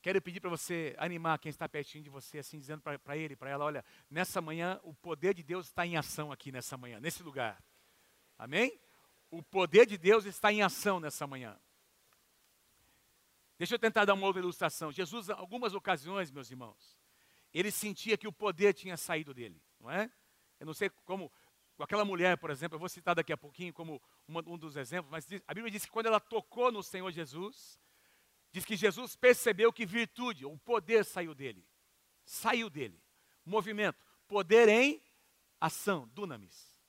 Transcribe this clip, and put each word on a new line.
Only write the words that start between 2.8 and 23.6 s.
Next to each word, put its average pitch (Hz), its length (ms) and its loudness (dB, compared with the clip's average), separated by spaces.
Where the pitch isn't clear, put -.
pra, 147 180 -8
pra 143 180 -10
ele, 156 180 -6
pra 131 160 -12
ela, 143 140 -4
"Olha, 147 200 -4
nessa 175 320 -4
manhã, 170 440 -4
o 160 100 -16
poder 170 400 0
de 170 80 -16
Deus 170 240 -6
está - 180 -4
em 175 120 -2
ação 151 340 -2
aqui 135 220 -12
nessa 131 240 -8
manhã, 123 240 -14
nesse 165 220 -6
lugar." 131 380 -4
Amém? 180 400 0
O 165 140 -12
poder 185 440 8
de 202 120 -6
Deus 196 260 6
está 208 280 2
em 214 100 4
ação 190 380 2
nessa 151 260 -6
manhã. 127 340 -10
Deixa 180 160 -2
eu 233 40 2
tentar 220 260 4
dar 202 100 8
uma 196 120 0
outra 190 140 2
ilustração. 170 520 -2
Jesus, 180 360 -8
algumas 196 460 -4
ocasiões, 180 560 -4
meus 131 200 -14
irmãos, 123 460 -18
ele 185 200 0
sentia 208 440 -2
que 214 120 -6
o 196 40 -10
poder 202 400 4
tinha 185 240 -6
saído 156 380 -4
dele, 107 260 -14
não 113 100 -14
é? 208 200 -2
Eu 143 60 -16
não 156 80 -10
sei 196 160 -2
como, 180 260 -6
com - 60 -8
aquela 208 220 0
mulher, 180 340 2
por 165 100 -10
exemplo, 151 280 -8
eu 151 40 -10
vou 180 80 -8
citar 175 260 0
daqui 165 200 0
a - 20 -10
pouquinho 165 380 -12